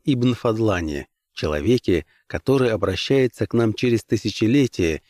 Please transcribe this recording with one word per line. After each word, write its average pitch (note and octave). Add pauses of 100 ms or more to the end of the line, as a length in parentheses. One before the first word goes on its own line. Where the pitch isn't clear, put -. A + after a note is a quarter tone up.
Ибн B2
Фадлане, F#2 (240)
человеке, D#2+ (200)
который C3
обращается G#2+
к -
нам A#2
через A#2
тысячелетия A2